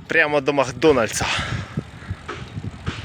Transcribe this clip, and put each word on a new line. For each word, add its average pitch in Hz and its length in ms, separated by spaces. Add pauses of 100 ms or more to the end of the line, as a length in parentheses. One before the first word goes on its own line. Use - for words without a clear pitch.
прямо 151 340
до 139 120
Макдональдса. 127 720 (1800)